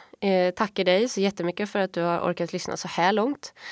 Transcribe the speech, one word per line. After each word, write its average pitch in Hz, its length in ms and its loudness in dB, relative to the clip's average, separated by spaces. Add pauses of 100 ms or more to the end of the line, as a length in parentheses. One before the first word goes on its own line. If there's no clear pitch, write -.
(240)
eh, 185 300 4
tackar 196 300 -2
dig 190 260 4
så 196 120 -2
jättemycket 196 480 -2
för 208 100 -2
att 190 140 0
du 170 80 -2
har 170 180 0
orkat 170 340 -2
lyssna - 240 -4
så - 100 -8
här 180 260 2
långt. 226 400 -2 (180)